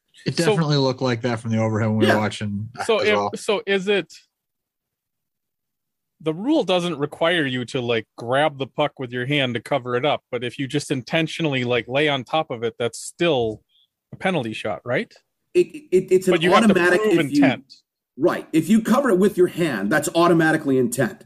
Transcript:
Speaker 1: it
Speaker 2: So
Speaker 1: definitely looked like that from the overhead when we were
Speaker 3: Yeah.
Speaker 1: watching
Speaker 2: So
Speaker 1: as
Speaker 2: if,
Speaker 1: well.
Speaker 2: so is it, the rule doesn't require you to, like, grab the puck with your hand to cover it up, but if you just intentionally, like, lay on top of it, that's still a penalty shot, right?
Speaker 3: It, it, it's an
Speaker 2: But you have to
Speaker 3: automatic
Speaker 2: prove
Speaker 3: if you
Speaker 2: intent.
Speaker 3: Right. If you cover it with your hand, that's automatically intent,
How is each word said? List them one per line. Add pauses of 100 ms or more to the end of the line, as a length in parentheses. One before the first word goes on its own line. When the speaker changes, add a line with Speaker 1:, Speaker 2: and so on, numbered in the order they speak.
(240)
Speaker 1:
it
Speaker 2:
So
Speaker 1:
definitely
looked
like
that
from
the
overhead
when
we
were
Speaker 3:
Yeah.
Speaker 1:
watching (160)
Speaker 2:
So
Speaker 1:
as
Speaker 2:
if,
Speaker 1:
well.
Speaker 2:
so
is
it, (2000)
the
rule
doesn't
require
you
to,
like, (120)
grab
the
puck
with
your
hand
to
cover
it
up, (100)
but
if
you
just
intentionally,
like,
lay
on
top
of
it,
that's
still (500)
a
penalty
shot,
right? (400)
Speaker 3:
It, (240)
it,
it's
an
Speaker 2:
But
you
have
to
Speaker 3:
automatic
Speaker 2:
prove
Speaker 3:
if
you
Speaker 2:
intent. (440)
Speaker 3:
Right.
If
you
cover
it
with
your
hand,
that's
automatically
intent,